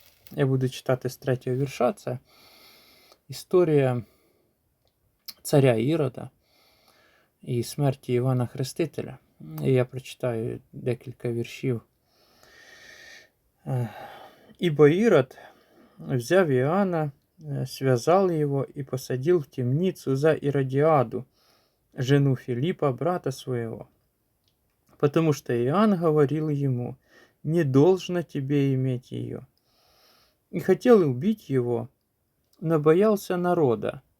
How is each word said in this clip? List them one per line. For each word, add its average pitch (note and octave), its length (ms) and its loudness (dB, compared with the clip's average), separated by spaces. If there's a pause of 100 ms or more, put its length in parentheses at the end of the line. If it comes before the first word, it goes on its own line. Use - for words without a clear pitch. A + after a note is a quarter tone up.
(320)
Я D3 140 0
буду C3 240 0
читати - 400 -4
з - 80 -12
третього B2+ 380 -4
вірша. C3+ 380 0
Це B2+ 260 -10 (1080)
історія C#3 760 2 (1400)
царя C3+ 320 4
Ірода C3+ 560 -2 (1120)
і A#2+ 220 -4
смерті C3+ 500 -2
Івана B2 320 0
Хрестителя. C3 720 -6 (460)
І C#3 100 2
я B2+ 120 4
прочитаю A#2+ 760 -8 (140)
декілька B2 580 -8
віршів. A#2 500 -6 (1800)
Е, B2+ 240 -4 (720)
Ібо D#3+ 280 4
Ірод F3 500 2 (600)
взяв D#3+ 480 0
Іоанна, D#3 640 0 (340)
е, C3+ 220 -6
связал D#3 640 2
его C#3+ 340 -2 (120)
и C#3+ 60 -6
посадил C3+ 560 -2
в C#3+ 80 -8
темницу C3+ 680 -2
за D3+ 180 4
Иродиаду, C#3 920 0 (720)
жену C#3 380 2
Филиппа, C3+ 560 -4
брата D3 400 -4
своего. A#2 560 -8 (1120)
Потому D#3 360 2
что - 200 -8
Иоанн D#3 400 2
говорил D#3 560 2
ему: C3+ 460 -2 (480)
"Не D#3+ 200 0
должно F3 600 2
тебе C#3 500 -2
иметь C3 380 -4
ее". A#2+ 340 -10 (1040)
И F#3 100 -8
хотел F#3+ 480 4
убить C#3+ 420 -4
его, A#2+ 400 -2 (720)
но D#3+ 200 0
боялся F#3 580 2
народа, D3+ 640 0 (180)